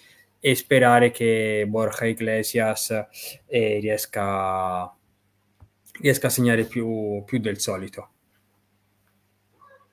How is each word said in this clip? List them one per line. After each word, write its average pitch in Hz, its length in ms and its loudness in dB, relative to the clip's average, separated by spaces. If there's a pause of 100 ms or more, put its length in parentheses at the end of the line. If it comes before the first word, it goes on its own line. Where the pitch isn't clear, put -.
(420)
e 131 120 4
sperare 120 560 6
che 110 580 0
Borja 110 380 -2
Iglesias, 110 840 -2 (560)
eh, 110 340 0
riesca, 95 1120 -2 (1080)
riesca 139 280 2
a - 20 0
segnare 117 340 2
più, 110 640 -4
più 127 140 -4
del 104 200 -4
solito. 95 480 -8 (1800)